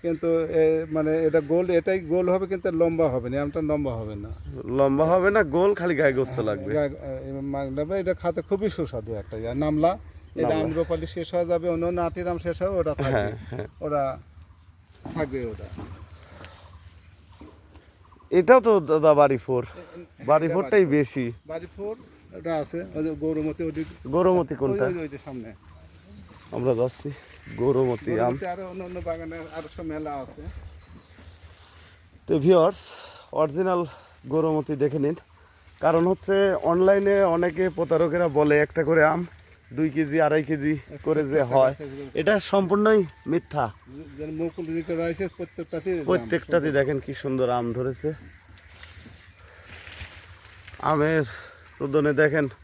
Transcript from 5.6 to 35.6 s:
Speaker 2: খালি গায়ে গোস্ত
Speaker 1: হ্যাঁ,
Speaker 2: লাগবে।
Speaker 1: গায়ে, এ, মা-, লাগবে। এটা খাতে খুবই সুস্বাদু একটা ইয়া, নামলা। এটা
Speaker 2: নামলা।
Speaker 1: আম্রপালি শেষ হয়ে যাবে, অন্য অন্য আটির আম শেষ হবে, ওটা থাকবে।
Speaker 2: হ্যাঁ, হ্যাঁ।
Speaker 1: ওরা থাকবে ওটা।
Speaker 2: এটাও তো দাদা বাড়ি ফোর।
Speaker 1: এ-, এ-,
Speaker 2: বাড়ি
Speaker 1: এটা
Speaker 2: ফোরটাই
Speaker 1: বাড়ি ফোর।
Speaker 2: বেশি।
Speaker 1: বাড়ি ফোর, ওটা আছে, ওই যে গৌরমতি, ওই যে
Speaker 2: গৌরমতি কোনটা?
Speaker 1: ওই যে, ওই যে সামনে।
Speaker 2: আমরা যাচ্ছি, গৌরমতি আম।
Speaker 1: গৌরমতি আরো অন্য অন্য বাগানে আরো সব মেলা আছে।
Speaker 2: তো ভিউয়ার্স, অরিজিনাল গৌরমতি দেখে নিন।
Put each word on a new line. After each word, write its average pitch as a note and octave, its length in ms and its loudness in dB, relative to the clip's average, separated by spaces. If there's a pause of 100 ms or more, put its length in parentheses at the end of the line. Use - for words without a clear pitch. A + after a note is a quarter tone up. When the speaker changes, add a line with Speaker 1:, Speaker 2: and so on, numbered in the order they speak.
Speaker 2:
খালি F3 200 0
গায়ে C#3+ 180 4
গোস্ত C3 200 0
Speaker 1:
হ্যাঁ, A#2 140 -2
Speaker 2:
লাগবে। G#2+ 280 -2
Speaker 1:
গায়ে, D3 140 2
এ, C3+ 520 -10
মা-, C#3 360 -6
লাগবে। D#3+ 240 -2
এটা F3+ 140 -2
খাতে E3+ 280 -4
খুবই G3+ 260 -2
সুস্বাদু A#2 460 -6
একটা G#2+ 220 -8
ইয়া, A2+ 180 -6
নামলা। D3+ 440 0 (380)
এটা - 120 0
Speaker 2:
নামলা। D#3+ 160 0
Speaker 1:
আম্রপালি D#3+ 420 -2
শেষ E3+ 280 -8
হয়ে F3 120 0
যাবে, E3+ 220 0
অন্য E3+ 180 -2
অন্য F3 140 -2
আটির F3 280 -4
আম F3 100 -4
শেষ E3+ 240 -4
হবে, F#3+ 160 -2
ওটা D#3 160 -2
থাকবে। C3+ 160 -2
Speaker 2:
হ্যাঁ, G#2 220 0 (180)
হ্যাঁ। A2+ 160 -8 (140)
Speaker 1:
ওরা C#3+ 380 -4 (960)
থাকবে C3+ 320 -6
ওটা। A2 180 -10 (2750)
Speaker 2:
এটাও G3+ 300 8
তো G#3 200 6
দাদা D#3 340 6
বাড়ি C#3+ 240 6
ফোর। B2+ 260 -2
Speaker 1:
এ-, - 360 -18
এ-, - 260 -16
Speaker 2:
বাড়ি D#3 180 4
Speaker 1:
এটা E3 100 0
Speaker 2:
ফোরটাই G3 160 -2
Speaker 1:
বাড়ি G3+ 140 6
ফোর। C#3+ 80 2
Speaker 2:
বেশি। C3 400 0 (140)
Speaker 1:
বাড়ি E3 200 -12 (100)
ফোর, G#3 200 -8 (360)
ওটা E3 240 -6
আছে, E3 380 -6
ওই D#3 100 -4
যে D#3 100 -2
গৌরমতি, D#3 500 -4
ওই D#3+ 80 -4
যে D#3 120 -6 (220)
Speaker 2:
গৌরমতি F3 480 2
কোনটা? C3 300 0
Speaker 1:
ওই F3+ 100 0
যে, F3 60 -6
ওই D#3 80 -8
যে C#3 160 -14
সামনে। A#2 300 -12 (1000)
Speaker 2:
আমরা A#2+ 220 0
যাচ্ছি, B2 360 -2 (460)
গৌরমতি B2 560 0
আম। A2 60 0
Speaker 1:
গৌরমতি B2 280 -2
আরো F3+ 220 -10
অন্য F#3 160 -12
অন্য F3+ 200 -10
বাগানে E3 320 -8
আরো D#3+ 400 -12
সব F3 80 -10
মেলা D#3 280 -8
আছে। C3 300 -12 (1800)
Speaker 2:
তো E3 120 0
ভিউয়ার্স, E3+ 380 6 (560)
অরিজিনাল F3 520 0 (420)
গৌরমতি D#3 500 0
দেখে C#3 220 0
নিন। D3 160 0 (640)